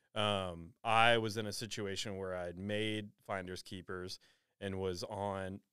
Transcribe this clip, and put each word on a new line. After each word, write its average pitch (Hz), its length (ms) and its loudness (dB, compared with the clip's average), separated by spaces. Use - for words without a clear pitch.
Um, 95 560 0
I 113 360 8
was 110 180 0
in 110 80 -2
a 101 80 -4
situation 101 640 -4
where 92 180 -4
I 90 120 -4
had 87 100 -8
made 107 520 0
Finders 92 340 -4
Keepers 90 560 -8
and 98 200 -2
was 92 240 -2
on 98 560 -4